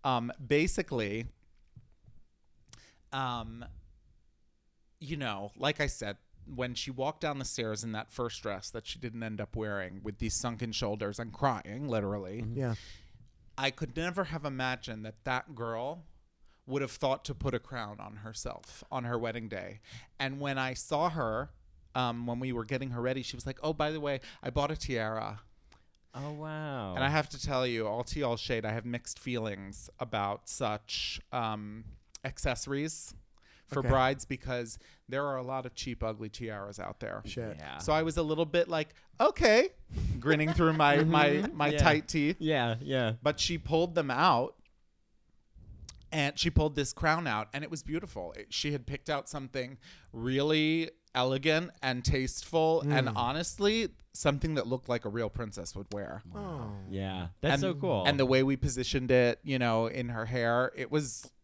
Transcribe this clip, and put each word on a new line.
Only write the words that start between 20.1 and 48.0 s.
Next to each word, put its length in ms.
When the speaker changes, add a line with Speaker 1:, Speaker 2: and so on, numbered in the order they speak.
Speaker 1:
And 180
when 200
I 160
saw 360
her, 400
um, 300
when 120
we 140
were 120
getting 260
her 100
ready, 240
she 120
was 100
like, 140
"Oh, 120
by 180
the 80
way, 220
I 60
bought 200
a 60
tiara." 640
Speaker 2:
Oh, 200
wow. 600
Speaker 1:
And 80
I 60
have 220
to 120
tell 240
you, 220
all 160
tea, 180
all 140
shade, 280
I 80
have 140
mixed 320
feelings 800
about 500
such, 720
um, 520
accessories 880
for 140
Speaker 3:
Okay. 80
Speaker 1:
brides 360
because 540
there 160
are 100
a 60
lot 240
of 80
cheap, 280
ugly 280
tiaras 500
out 200
there. 260
Speaker 3:
Shit. 320
Speaker 2:
Yeah. 200
Speaker 1:
So 140
I 100
was 140
a 60
little 240
bit 220
like, 260
"Okay," 500
grinning 320
through 220
my, 240
Speaker 2:
Mm-hmm. 120
Speaker 1:
my, 440
my 140
Speaker 2:
Yeah. 100
Speaker 1:
tight 300
teeth. 320
Speaker 2:
Yeah, 400
yeah. 320
Speaker 1:
But 180
she 180
pulled 360
them 160
out, 440
and 280
she 120
pulled 240
this 200
crown 320
out, 260
and 100
it 80
was 120
beautiful. 500